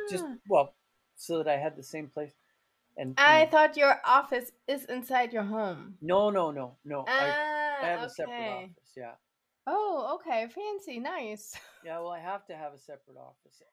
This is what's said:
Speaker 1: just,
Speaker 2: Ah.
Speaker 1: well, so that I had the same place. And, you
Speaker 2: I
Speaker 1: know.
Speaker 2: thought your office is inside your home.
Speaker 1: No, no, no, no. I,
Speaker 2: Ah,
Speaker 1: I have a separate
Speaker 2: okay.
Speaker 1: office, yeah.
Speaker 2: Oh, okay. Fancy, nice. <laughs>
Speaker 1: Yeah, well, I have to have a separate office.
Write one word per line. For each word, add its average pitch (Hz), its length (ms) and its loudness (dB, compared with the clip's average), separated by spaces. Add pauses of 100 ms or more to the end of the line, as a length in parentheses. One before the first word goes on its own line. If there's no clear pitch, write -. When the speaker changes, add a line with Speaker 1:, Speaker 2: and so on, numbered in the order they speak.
Speaker 1:
just, 349 160 -4
Speaker 2:
Ah. 262 100 -10 (120)
Speaker 1:
well, 151 260 4 (440)
so 165 260 -4
that 151 100 -6
I 139 40 2
had 147 180 -4
the 139 80 -16
same 151 240 -10
place. 147 240 -10 (640)
And, 131 140 -8
you 131 80 -10
Speaker 2:
I 302 260 10
Speaker 1:
know. 311 80 4
Speaker 2:
thought 302 240 6
your 277 300 6
office 254 440 4 (160)
is 269 200 -6
inside 247 480 -2
your 214 100 -2
home. 202 580 -6
Speaker 1:
No, 190 280 4
no, 180 220 0
no, 131 340 -10
no. 143 160 -6
I, - 20 -8 (260)
Speaker 2:
Ah, 294 540 -2
Speaker 1:
I 226 40 -2
have 175 160 -2
a 247 60 -8
separate 240 240 -8
Speaker 2:
okay. 226 300 -8
Speaker 1:
office, - 320 -20
yeah. 120 160 -14 (560)
Speaker 2:
Oh, 330 540 -2
okay. 233 260 -2
Fancy, 381 540 -10
nice. 247 520 -10 (160)
<laughs> - 140 -20
Speaker 1:
Yeah, 165 160 -10
well, 170 120 -8
I 170 100 -10
have 196 260 -8
to 170 80 -14
have 151 180 -10
a 139 60 -20
separate 135 380 -20
office. 131 440 -20 (120)